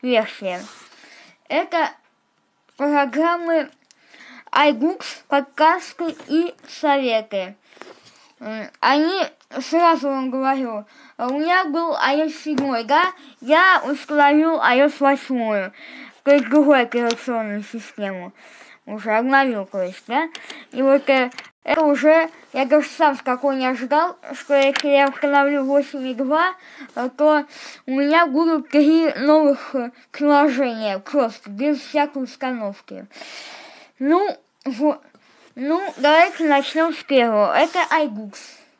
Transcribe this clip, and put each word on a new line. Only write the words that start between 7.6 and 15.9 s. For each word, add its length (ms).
М, 320
они, 420
сразу 480
вам 220
говорю, 540
у 200
меня 260
был 320
ай 260
о 40
эс 100
седьмой, 480
да? 280
Я 440
установил 760
ай 220
о 60
эс 120
восьмую, 720